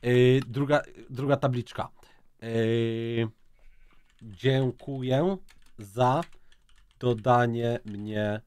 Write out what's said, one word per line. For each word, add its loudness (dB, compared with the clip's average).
Yy, 6
druga, 0
druga 0
tabliczka. -4
Yy, -2
dziękuję -2
za 0
dodanie 2
mnie -4